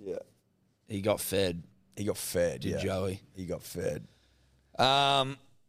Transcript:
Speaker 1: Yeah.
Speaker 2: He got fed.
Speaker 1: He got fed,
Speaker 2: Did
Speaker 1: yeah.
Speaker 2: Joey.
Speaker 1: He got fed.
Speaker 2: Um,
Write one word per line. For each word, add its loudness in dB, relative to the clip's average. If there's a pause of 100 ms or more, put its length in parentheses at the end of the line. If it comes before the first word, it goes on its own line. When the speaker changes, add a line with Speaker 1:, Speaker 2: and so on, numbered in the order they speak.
Speaker 1:
Yeah. -6 (720)
Speaker 2:
He -4
got 4
fed. 0 (320)
Speaker 1:
He -6
got 0
fed, 0
Speaker 2:
Did -2
Speaker 1:
yeah. -2
Speaker 2:
Joey. -2 (140)
Speaker 1:
He -8
got -6
fed. -6 (720)
Speaker 2:
Um, 4 (320)